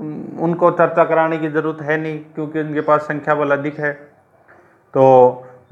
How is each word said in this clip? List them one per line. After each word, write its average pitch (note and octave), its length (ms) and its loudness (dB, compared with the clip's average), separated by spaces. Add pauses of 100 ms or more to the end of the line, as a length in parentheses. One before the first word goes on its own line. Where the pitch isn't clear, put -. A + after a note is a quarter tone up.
(420)
उनको E3+ 280 2
चर्चा E3 340 2
कराने D#3+ 340 0
की D#3 100 -4
ज़रूरत D#3 340 -4
है D3+ 180 -4
नहीं, D#3 180 -8
क्योंकि D#3 420 -10
उनके D3+ 200 -4
पास D3+ 200 2
संख्या D3+ 340 -4
बल D3 160 -2
अधिक C#3+ 280 -4
है, D3 140 -4 (1000)
तो C3+ 80 4 (680)